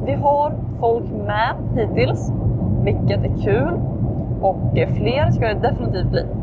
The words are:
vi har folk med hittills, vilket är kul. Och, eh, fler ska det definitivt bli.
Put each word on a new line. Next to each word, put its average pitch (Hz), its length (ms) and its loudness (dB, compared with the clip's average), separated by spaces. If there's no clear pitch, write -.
vi 269 100 0
har 285 380 2
folk 233 240 2
med 214 280 0
hittills, 220 580 0
vilket 202 420 2
är - 200 0
kul. 285 360 2
Och, - 360 0
eh, 165 100 2
fler 247 420 0
ska - 160 2
det 214 80 0
definitivt - 560 0
bli. - 160 0